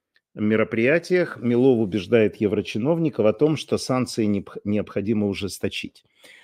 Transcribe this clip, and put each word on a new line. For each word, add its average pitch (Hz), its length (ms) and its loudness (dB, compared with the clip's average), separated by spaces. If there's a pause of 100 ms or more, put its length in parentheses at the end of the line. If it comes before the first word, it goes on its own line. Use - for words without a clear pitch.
(360)
мероприятиях 117 1000 0
Милов 120 420 4
убеждает 101 560 2
еврочиновников 110 880 0
о 107 80 4
том, 151 240 2
что - 220 -4
санкции 123 460 -2
необх-, 101 380 -4
необходимо 104 640 -2
ужесточить. - 760 -8 (380)